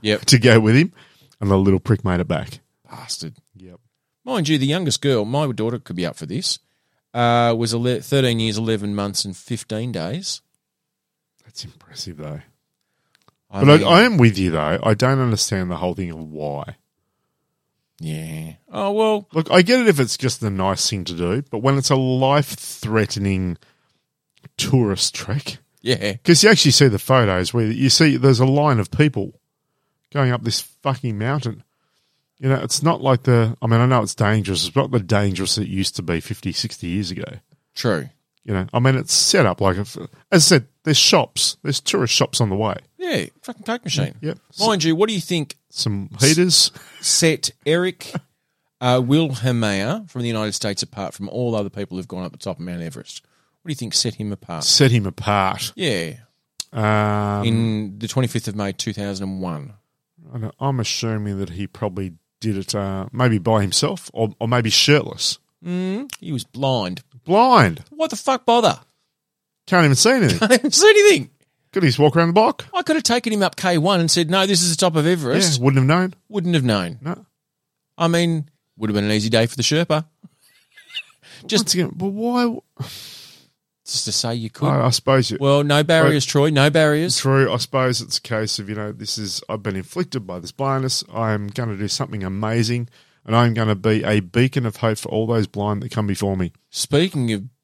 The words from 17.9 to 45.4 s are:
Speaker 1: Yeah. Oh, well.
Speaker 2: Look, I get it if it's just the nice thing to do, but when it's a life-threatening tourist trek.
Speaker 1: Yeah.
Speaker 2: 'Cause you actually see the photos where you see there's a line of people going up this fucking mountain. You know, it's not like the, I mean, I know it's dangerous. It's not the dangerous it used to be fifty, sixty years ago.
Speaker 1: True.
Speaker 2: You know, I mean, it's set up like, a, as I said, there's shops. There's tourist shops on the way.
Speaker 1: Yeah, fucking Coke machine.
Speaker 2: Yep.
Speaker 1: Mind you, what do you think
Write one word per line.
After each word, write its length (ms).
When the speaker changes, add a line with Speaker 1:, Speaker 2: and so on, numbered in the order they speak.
Speaker 1:
Yeah. 540
Oh, 200
well. 400
Speaker 2:
Look, 180
I 120
get 180
it 80
if 120
it's 160
just 240
the 100
nice 380
thing 160
to 100
do, 360
but 80
when 200
it's 120
a 60
life-threatening 1600
tourist 580
trek. 440
Speaker 1:
Yeah. 340
Speaker 2:
'Cause 180
you 80
actually 220
see 160
the 100
photos 540
where 140
you 240
see 260
there's 240
a 60
line 340
of 100
people 480
going 200
up 100
this 180
fucking 580
mountain. 440
You 100
know, 80
it's 260
not 200
like 220
the, 380
I 40
mean, 140
I 60
know 160
it's 120
dangerous. 520
It's 100
not 140
the 100
dangerous 580
it 100
used 280
to 60
be 180
fifty, 320
sixty 360
years 220
ago. 140
Speaker 1:
True. 340
Speaker 2:
You 100
know, 200
I 60
mean, 160
it's 180
set 320
up 160
like, 140
a, 40
as 260
I 60
said, 280
there's 160
shops. 640
There's 180
tourist 320
shops 300
on 80
the 60
way. 200
Speaker 1:
Yeah, 280
fucking 220
Coke 200
machine. 360
Speaker 2:
Yep. 180
Speaker 1:
Mind 240
you, 100
what 140
do 60
you 60
think 360